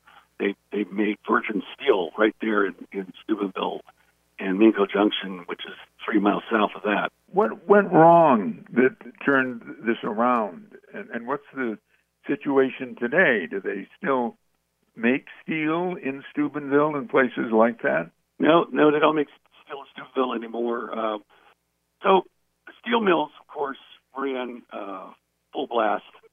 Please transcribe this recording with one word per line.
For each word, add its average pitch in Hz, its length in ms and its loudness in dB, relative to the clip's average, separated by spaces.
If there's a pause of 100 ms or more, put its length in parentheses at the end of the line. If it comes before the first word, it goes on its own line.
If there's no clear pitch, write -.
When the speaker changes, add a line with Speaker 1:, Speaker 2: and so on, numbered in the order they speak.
(380)
Speaker 1:
they, 101 160 -2 (180)
they 101 120 -2
made 104 320 -2 (120)
virgin 110 340 -2 (120)
steel 104 440 0
right 107 220 2
there 104 260 0
in, 90 80 -8 (180)
in 98 200 -10 (100)
Steubenville 95 580 -6 (580)
and 95 200 -2
Mingo 104 280 6
Junction, 98 600 -2
which 92 200 -12
is - 80 -16 (300)
three 107 160 0
miles 95 300 0
south 107 260 0
of 90 60 -14
that. 101 280 -2 (220)
Speaker 2:
What 214 360 -2
went 202 240 4
wrong 156 720 6 (100)
that 127 220 2 (280)
turned 127 380 0 (240)
this 113 180 0
around? 110 680 -2 (200)
And, 104 180 -14
and 117 160 -12
what's 143 180 -6 (100)
the 120 240 -6 (480)
situation 135 720 -2
today? 123 520 0
Do 98 100 -6
they 101 280 -8 (100)
still 123 380 -2 (600)
make 120 300 0 (160)
steel 165 600 -4
in 135 280 -8
Steubenville 147 640 0
and 131 140 -6
places 131 440 0
like 113 300 4
that? 147 280 -2 (280)
Speaker 1:
No, 156 320 4
no, 147 200 4
they 151 80 2
don't 151 180 2
make 147 120 -2 (360)
steel 139 160 -14
in 131 120 -20
Steubenville 135 420 -4
anymore. 117 640 -6
Uh, 110 220 -4 (840)
so - 200 4 (580)
steel 233 200 -2
mills, 160 300 2 (100)
of - 60 -20
course, 139 320 -8 (380)
ran, 127 460 -6 (100)
uh, 98 380 -14 (420)
full 143 140 -6
blast 110 380 -2 (280)